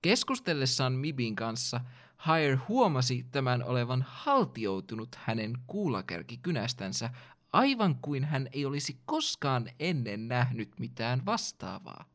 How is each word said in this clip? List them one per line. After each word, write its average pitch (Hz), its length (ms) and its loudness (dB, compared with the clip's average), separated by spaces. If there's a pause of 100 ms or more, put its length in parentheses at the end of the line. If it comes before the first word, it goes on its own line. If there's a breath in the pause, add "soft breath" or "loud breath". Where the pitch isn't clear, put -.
Keskustellessaan 151 920 2
Mibin 131 420 -2
kanssa 113 460 -4 (460 loud breath)
Hire 151 400 4
huomasi 139 640 4
tämän 127 320 2
olevan 127 440 2
haltioitunut 113 1080 0
hänen 113 420 -2 (100)
kuulakärkikynästänsä, 110 1400 -4 (440 loud breath)
aivan 196 420 4
kuin 135 280 -2
hän 135 300 -2
ei 143 120 -2
olisi 143 400 -4
koskaan 135 640 0 (100)
ennen 117 480 -2
nähnyt 123 520 0
mitään 120 460 -2
vastaavaa. - 880 -6